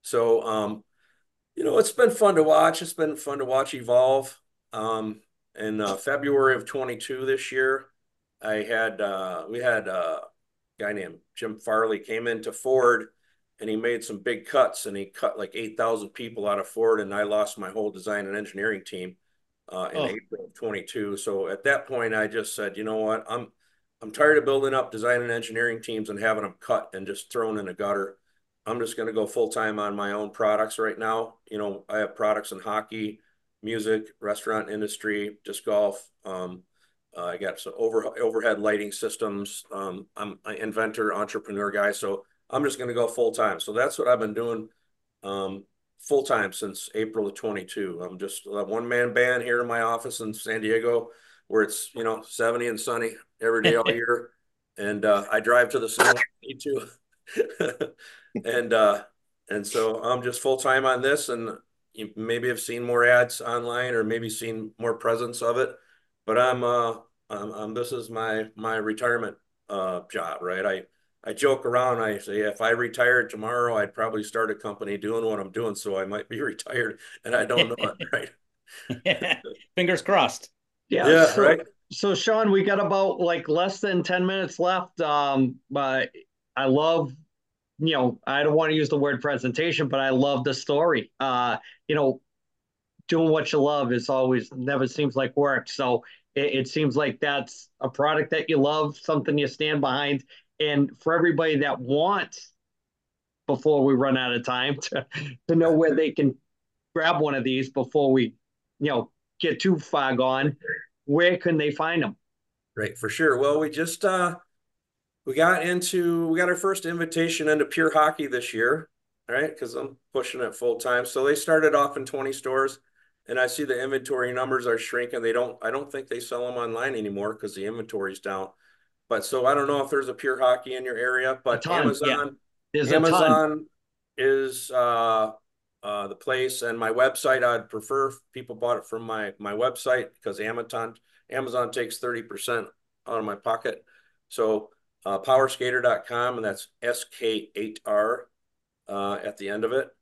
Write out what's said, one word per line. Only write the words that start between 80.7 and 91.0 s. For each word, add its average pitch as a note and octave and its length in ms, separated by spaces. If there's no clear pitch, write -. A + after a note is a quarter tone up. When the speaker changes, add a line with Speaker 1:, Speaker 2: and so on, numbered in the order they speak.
Speaker 3:
Yeah, - 180
Speaker 1:
Yeah, D#3+ 180
Speaker 3:
so, - 160
Speaker 1:
right. D#3+ 200
Speaker 3:
so G3 220
Sean, A3 380
we G3 120
got G3 160
about, G3 400
like, F3 280
less F3 320
than F#3 240
ten F3+ 220
minutes F#3 340
left. F3+ 420
Um, C#3 540
but C3+ 400
I C3+ 100
love, D3+ 460
you D#3+ 140
know, B2+ 320
I C#3 180
don't D3+ 120
wanna D#3 180
use D#3 160
the D3+ 100
word C#3+ 220
presentation, D3 680
but C3+ 120
I C3+ 120
love C3 320
the C#3 100
story. D3 640